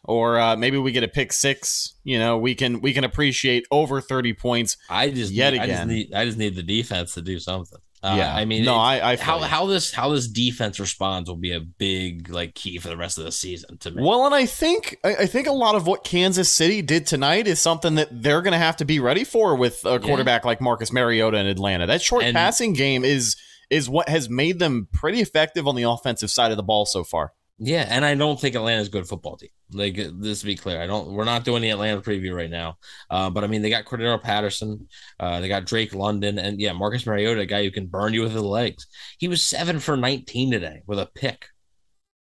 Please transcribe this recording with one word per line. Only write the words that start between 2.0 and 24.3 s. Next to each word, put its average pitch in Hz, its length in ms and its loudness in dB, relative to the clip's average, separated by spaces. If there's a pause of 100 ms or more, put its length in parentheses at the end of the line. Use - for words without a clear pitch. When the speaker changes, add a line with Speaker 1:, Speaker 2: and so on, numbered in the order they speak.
Speaker 1:
you 127 160 0
know, 117 180 2
we 123 160 0
can, 120 280 -2
we 135 120 2
can 135 100 0
appreciate 127 680 2
over 139 300 2
thirty 127 320 -2
points 120 420 0 (140)
Speaker 2:
I 117 220 0
just 113 200 -2
Speaker 1:
yet 131 220 4
Speaker 2:
need, 123 80 0
I - 60 -2
just 90 140 -2
Speaker 1:
again. 113 60 -4
Speaker 2:
need, 113 260 -2
I 110 120 0
just 113 120 -4
need 104 180 -2
the 90 60 -6
defense 95 520 -2
to 85 100 -10
do 90 160 -6
something. 90 400 -8 (240)
Uh, 95 160 0
Speaker 1:
Yeah. 87 160 0
Speaker 2:
I 107 100 0
mean, 110 180 0
Speaker 1:
No, 127 120 4
Speaker 2:
it's, 123 260 4
Speaker 1:
I, 123 120 2
I - 20 0
feel 123 100 -4
Speaker 2:
how, 160 140 2
Speaker 1:
you. 156 60 -4
Speaker 2:
how 156 200 0
this, 190 260 0
how 131 180 0
this 135 180 0
defense 117 520 -2
responds 95 480 -4
will 90 100 -6
be 87 160 -4
a 85 60 -4
big, 90 680 -4
like, 85 240 -6
key 90 240 -10
for 85 120 -10
the 85 80 -8
rest 85 200 -6
of 80 60 -8
the 82 80 -10
season 85 480 -10
to - 100 -12
me. 90 140 -4
Speaker 1:
Well, 247 240 4
and 285 80 2
I 262 100 4
think, 330 580 0
I, 196 120 2
I 196 100 2
think 262 220 0
a 285 40 4
lot 233 220 4
of 175 140 0
what 196 160 0
Kansas 180 480 2
City 185 320 4
did 156 240 0
tonight 160 400 2
is 165 120 2
something 165 360 2
that 156 160 2
they're 143 320 2
gonna 175 160 2
have 165 180 2
to 151 80 -2
be 151 140 2
ready 143 240 2
for 214 320 4
with 123 280 2
a 117 100 2
Speaker 2:
Yeah. 123 40 4
Speaker 1:
quarterback 127 480 2
like 117 160 2
Marcus 120 320 0
Mariota 113 440 4
in 98 100 2
Atlanta. 95 400 0
That 160 160 2
short 240 200 2
Speaker 2:
And 120 120 2
Speaker 1:
passing 208 380 2
game 131 300 2
is, 131 320 2 (360)
is 135 180 2
what 147 200 2
has 147 200 0